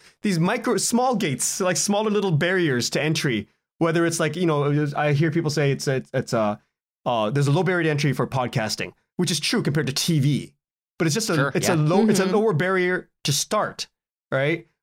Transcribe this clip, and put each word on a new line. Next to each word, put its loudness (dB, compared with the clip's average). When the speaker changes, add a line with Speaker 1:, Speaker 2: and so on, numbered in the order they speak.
Speaker 1:
these 0
micro, 0
small 0
gates, -2
like, 0
smaller 0
little 0
barriers 0
to -2
entry. -2
Whether 2
it's, -2
like, -2
you 0
know, 0
I 0
hear 2
people -2
say 0
it's, -4
it's, -2
it's, -4
uh, 0
uh, 0
there's 2
a 4
low 2
barrier 0
to 2
entry 0
for -2
podcasting, -4
which -2
is -2
true 0
compared 0
to -6
T 0
V. 0
But 0
it's 0
just -4
a, 2
Speaker 2:
Sure, 2
Speaker 1:
it's 0
Speaker 2:
yeah. 4
Speaker 1:
a 2
low, 4
it's 4
a 4
Speaker 3:
Mm-hmm. 0
Speaker 1:
lower 2
barrier 0
to 0
start, -2
right? -2